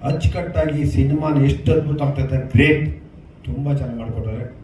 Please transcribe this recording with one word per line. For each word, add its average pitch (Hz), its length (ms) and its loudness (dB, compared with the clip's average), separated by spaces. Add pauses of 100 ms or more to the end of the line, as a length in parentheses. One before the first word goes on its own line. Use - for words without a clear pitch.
ಅಚ್ಚುಕಟ್ಟಾಗಿ 160 760 0
ಈ 143 40 0
ಸಿನಿಮಾನ 143 600 2
ಎಷ್ಟು 156 260 2
ಅದ್ಭುತ 147 300 2
ಆಗ್ತದೆ, - 500 -2
ಗ್ರೇಟ್, 151 500 4 (440)
ತುಂಬ 139 280 -2
ಚೆನ್ನಾಗಿ 117 260 -4
ಮಾಡ್ಕೊಟ್ಟಾರೆ. 110 540 -6 (100)